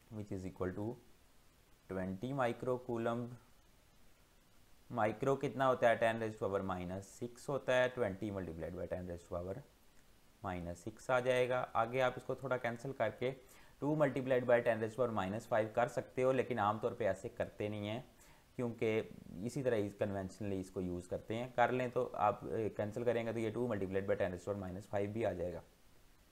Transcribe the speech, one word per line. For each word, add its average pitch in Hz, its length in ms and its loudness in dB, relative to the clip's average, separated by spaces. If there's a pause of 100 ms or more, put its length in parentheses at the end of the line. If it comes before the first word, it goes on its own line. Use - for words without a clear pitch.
(140)
which 107 200 -8
is 95 140 -6
equal 92 300 -4
to 107 160 -4 (920)
ट्वेंटी 95 460 -4
माइक्रोकूलम। 120 960 0 (1600)
माइक्रो 117 440 2
कितना 135 300 0
होता 127 240 6
है? 113 60 6
टेन 113 240 2
raise 110 240 -4
to 101 60 2
power 95 220 0
minus 92 520 -6
six - 260 -8
होता 131 260 0
है, 127 140 4
ट्वेंटी 107 420 -2
multiplied 85 440 -6
by 87 180 -4
ten 90 180 -4
raise 85 160 -10
to 92 60 -10
power 90 260 -4 (840)
minus 90 440 -6
six - 220 -4
आ 127 80 6
जाएगा। 127 400 2
आगे 120 400 0
आप 127 180 2
इसको 131 180 -6
थोड़ा 127 220 -2
कैंसिल 120 340 -4
करके 120 400 0 (500)
टू 147 140 2
multiplied 131 480 2
by 120 200 6
ten 117 140 4
raise 110 220 -2
to - 0 -
power 117 200 2
minus 98 300 -2
five 110 240 2
कर 120 140 4
सकते - 340 -4
हो, 131 100 6
लेकिन 120 280 0
आमतौर 104 340 2
पे 107 120 -2
ऐसे 95 240 0
करते - 400 -4
नहीं 104 180 -4
हैं 117 280 -6 (400)
क्योंकि 110 600 0 (260)
इसी 123 200 -4
तरह 117 140 4
इस 104 220 0
conventionally 98 540 -2
इसको 95 280 -4
यूज़ 90 280 -4
करते 98 260 -4
हैं। 123 180 -4
कर 120 180 6
लें 127 200 0
तो 123 140 0
आप, 101 380 2
अ, - 80 -6
कैंसिल 107 520 -2
करेंगे 113 300 2
तो 113 60 -2
ये 110 120 0
टू 120 160 0
multiplied 98 400 0
by 101 80 4
ten 101 160 2
raise 90 140 -6
to - 40 -2
power 101 180 -2
minus 92 220 -8
five 101 180 0
भी 110 160 -2
आ 101 80 2
जाएगा। 87 300 -4 (720)